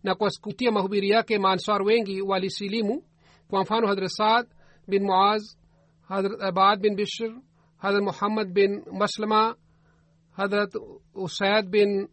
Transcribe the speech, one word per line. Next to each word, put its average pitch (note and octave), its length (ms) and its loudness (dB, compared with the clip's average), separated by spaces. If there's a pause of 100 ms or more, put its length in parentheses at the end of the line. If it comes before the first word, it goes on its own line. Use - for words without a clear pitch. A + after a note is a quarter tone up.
na F#3+ 120 0
kwa G3+ 160 0 (100)
kupitia A3+ 300 -2
mahubiri G3 380 0
yake A3 300 2
Maansar F#3+ 440 0
wengi G3+ 380 0
walisilimu. G3 840 -4 (460)
Kwa F#3+ 120 0
mfano, A3 260 0
Hazrat F#3+ 220 -2
Saad A3+ 380 2 (400)
bin G3 160 0
Muaz, G3+ 400 2 (580)
Hazrat G3 400 -4
Abad F#3+ 400 4
bin G#3 140 2
Bishr, A3 360 -4 (460)
Hazrat G3+ 260 0
Muhammad G3+ 500 -2
bin G3 380 2
Maslama, G#3+ 640 0 (760)
Hazrat G3+ 440 -2 (380)
Usaid G3 560 0
bin G3+ 440 2